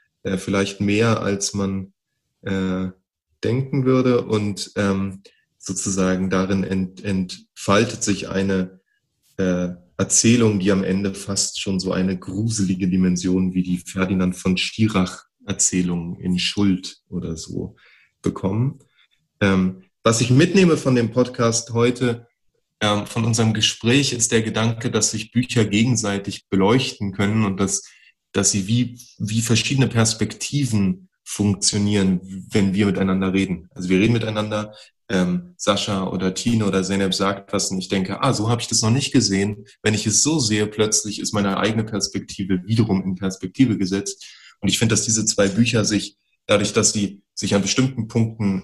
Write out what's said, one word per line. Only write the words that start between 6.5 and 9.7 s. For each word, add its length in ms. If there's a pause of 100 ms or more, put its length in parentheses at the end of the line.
ent-, 400
entfaltet 1000
sich 260
eine, 500 (580)
äh, 320 (280)